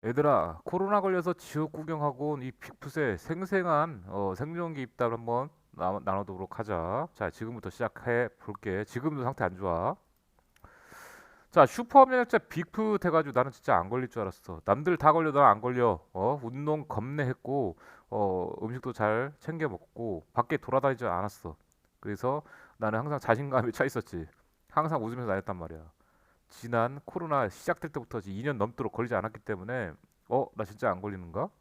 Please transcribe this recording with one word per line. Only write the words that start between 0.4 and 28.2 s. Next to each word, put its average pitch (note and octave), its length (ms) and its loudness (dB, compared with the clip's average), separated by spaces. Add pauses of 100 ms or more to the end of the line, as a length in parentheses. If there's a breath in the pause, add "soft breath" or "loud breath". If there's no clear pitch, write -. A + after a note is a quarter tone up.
코로나 G3 360 0
걸려서 F3+ 320 0
지옥 D#3 380 -4
구경하고 D3+ 640 -4
온 C#3 100 -6
이 B2+ 80 -6
빅풋의 C#3 680 -4
생생한, E3 920 0
어, G2 280 -2
생존기 D#3+ 460 -4
입담을 A#2 360 0
한번 A#2 320 -2 (220)
나-, F#2 320 -2
나눠보도록 F#2+ 560 -4
하자. G#2 540 -2
자, F#2+ 160 -4
지금부터 A2+ 400 -8
시작해 A#2+ 580 -2 (120)
볼게. G2+ 440 -4
지금도 C3+ 400 -4
상태 B2 220 -2
안 F#2 100 -2
좋아. F#2+ 400 -2 (1600 loud breath)
자, D3+ 140 10
슈퍼 B3 400 8
면역자 B3 340 2
빅풋 G#3 680 -2
해가지고 D#3+ 280 2
나는 B2+ 180 2
진짜 - 260 2
안 F2+ 120 0
걸릴 B2+ 200 -2
줄 A2+ 140 -6
알았어. F2+ 420 -8
남들 D3+ 320 4
다 D#3 160 8
걸려, D#3+ 180 2
난 C#3 140 6
안 G#2+ 160 8
걸려. A#2+ 380 2 (140)
어? A#2 300 0
운동 D3 440 -4
겁내 C#3 360 -4
했고, B2+ 540 -2 (320 loud breath)
어, F#2+ 420 0 (100)
음식도 B2 300 -6
잘 A2+ 480 0
챙겨 D#3+ 300 -6
먹고, G2 640 -8
밖에 - 240 0
돌아다니지 C3 480 0
않았어. F2+ 500 -4 (440)
그래서 B2+ 420 -4 (360 loud breath)
나는 G#2+ 220 -2
항상 C#3+ 200 -4
자신감에 B2 520 2
차 - 140 2
있었지. F#2+ 420 -6 (440)
항상 D#3 320 0
웃으면서 A#2+ 260 -6
다녔단 F#2+ 260 -2
말이야. E2 240 -12 (720 soft breath)
지난 A#2+ 560 -2
코로나 C#3+ 440 0
시작될 - 420 -4
때부터 A#2+ 280 -6
이제 G2 120 -10